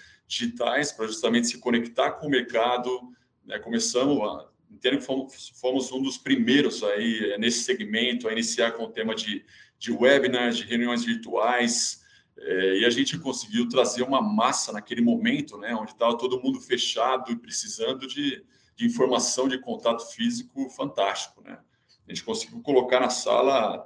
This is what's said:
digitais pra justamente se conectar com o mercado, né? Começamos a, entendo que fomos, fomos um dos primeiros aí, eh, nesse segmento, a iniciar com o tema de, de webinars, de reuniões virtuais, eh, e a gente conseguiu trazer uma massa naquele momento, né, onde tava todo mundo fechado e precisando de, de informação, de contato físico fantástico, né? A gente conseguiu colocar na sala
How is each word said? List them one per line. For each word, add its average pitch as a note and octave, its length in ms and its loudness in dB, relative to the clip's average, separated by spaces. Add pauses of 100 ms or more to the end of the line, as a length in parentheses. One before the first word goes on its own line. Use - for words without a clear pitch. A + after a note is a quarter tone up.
(260)
digitais A#2+ 640 -2
pra A2 160 -6
justamente A#2 420 0
se - 120 -6
conectar A#2+ 520 0
com - 140 -10
o D3 40 -2
mercado, A#2+ 600 0 (560)
né? G#2 140 -8
Começamos B2 600 0
a, E2+ 280 -4 (200)
entendo B2+ 300 0
que - 60 -8
fomos, C3 460 -6 (100)
fomos B2+ 320 -2
um C3 100 -4
dos C3+ 160 -4
primeiros B2+ 640 2
aí, G#2 500 0
eh, G2+ 60 -4
nesse A#2+ 240 0
segmento, A#2 640 -2
a A2 60 -2
iniciar A#2 400 0
com A2+ 120 -6
o A2 60 -8
tema A2 240 -4
de, G#2 300 -6 (340)
de A#2 140 -6
webinars, B2 640 4
de G2+ 80 -6
reuniões A#2+ 400 -2
virtuais, A#2 1000 0 (360)
eh, F#2 400 2
e G#2+ 80 4
a B2 40 6
gente C3+ 280 0
conseguiu A#2+ 500 -2
trazer B2 340 2
uma C3 200 2
massa A2+ 500 2
naquele A#2+ 300 -4
momento, A#2 560 2
né, A2 160 -6
onde G#2+ 200 -8
tava A#2 220 2
todo B2+ 260 -2
mundo C3 160 -2
fechado B2 720 -2
e A#2+ 60 -2
precisando A#2 720 -6
de, C#3 340 -4 (320)
de A#2 120 0
informação, A#2+ 600 2
de B2+ 120 0
contato A#2 560 -2
físico A#2+ 560 -4
fantástico, - 720 -4
né? F#2 160 -18 (500)
A - 40 -12
gente - 120 -10
conseguiu A2+ 360 -6
colocar B2+ 400 4
na B2 80 4
sala A2+ 760 2